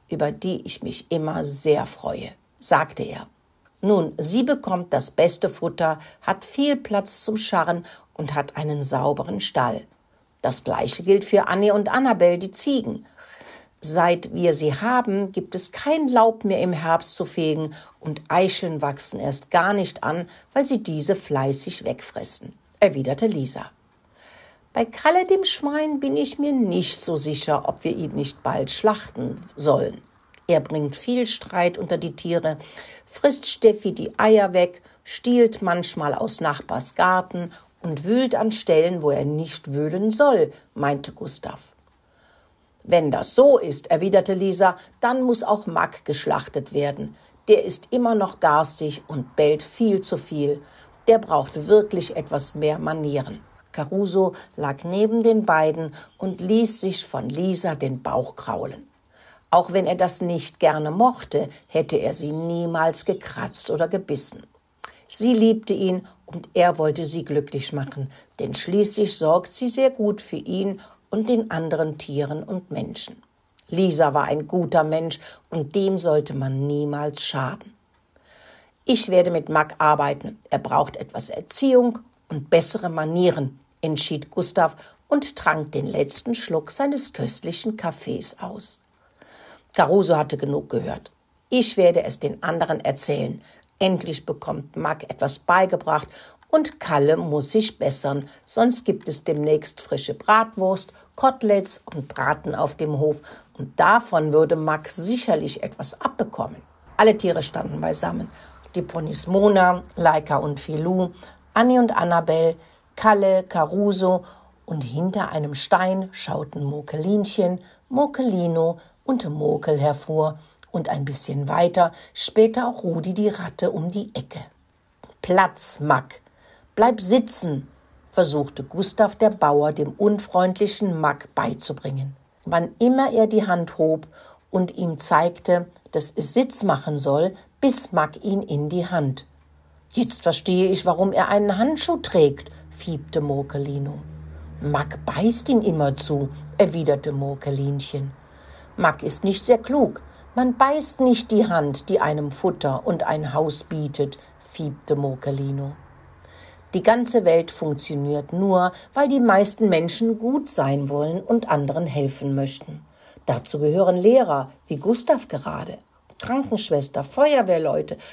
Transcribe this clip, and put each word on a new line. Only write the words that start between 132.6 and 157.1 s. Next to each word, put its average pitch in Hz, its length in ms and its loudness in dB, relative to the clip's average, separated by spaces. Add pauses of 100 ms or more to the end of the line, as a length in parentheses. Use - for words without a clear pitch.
immer 262 340 4
er 220 140 4
die 214 220 2
Hand 175 320 -2
hob 160 260 2 (460)
und 185 260 -2
ihm 165 220 -4
zeigte, 175 640 2 (260)
dass 151 200 -2
es - 240 -6
Sitz 254 260 2
machen 151 380 0
soll, 143 340 0 (280)
biss 170 300 0
Mack 156 320 -2
ihn 196 200 -2
in 151 260 -4
die 175 160 -2
Hand. 147 400 -2 (640)
"Jetzt - 320 -2
verstehe 180 480 2
ich, 185 160 -2
warum 180 280 2
er - 160 2
einen 202 280 2
Handschuh 311 400 0
trägt", 147 540 2 (180)
fiebte 156 520 -6
Mokelino. 139 760 -4 (640)
"Mack 147 420 -2
beißt 226 460 0
ihn 226 140 4
immer 151 320 2
zu", 139 340 -2 (300)
erwiderte 151 520 2
Mokelinchen. 139 1000 -4 (640)
"Mack 156 240 0
ist - 220 -6
nicht 196 200 -2
sehr 240 140 6
klug. 247 460 0 (320)
Man 247 220 2
beißt 285 440 2
nicht 247 300 4
die 220 160 4
Hand, 147 420 -2
die - 100 4
einem 151 300 -2
Futter 143 560 -2
und 175 180 -2
ein 151 300 -2
Haus 151 300 0
bietet", 143 560 -6 (320)
fiebte 147 440 -4
Mokelino. 139 800 -4 (1000)
"Die 180 80 -2
ganze 233 420 4